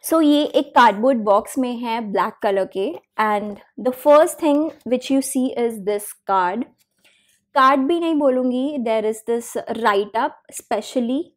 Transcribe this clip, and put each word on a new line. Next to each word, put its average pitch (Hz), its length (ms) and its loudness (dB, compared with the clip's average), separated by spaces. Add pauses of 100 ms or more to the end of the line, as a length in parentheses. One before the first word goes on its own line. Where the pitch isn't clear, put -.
(120)
So 330 100 2
ये 294 220 4
एक 294 320 -2
कार्डबोर्ड 233 480 4
बॉक्स 214 340 2
में 247 180 -4
है 233 260 -6 (100)
ब्लैक 190 300 -2
कलर 196 360 0
के। 220 160 -4 (280)
And 208 360 -2 (300)
the 254 100 -4 (100)
first 302 380 4
thing 302 240 2 (240)
which 247 180 -2
you 269 100 2 (120)
see 254 160 -2 (160)
is 226 240 -4
this 208 240 -6 (180)
card। 190 320 0 (920)
कार्ड 269 240 4
भी 311 200 0
नहीं 330 160 0
बोलूँगी, 254 640 0
there 220 260 -2
is 220 120 -2 (120)
this 233 280 -4 (220)
write 208 420 0
up 302 160 -4 (240)
specially 254 580 -4 (180)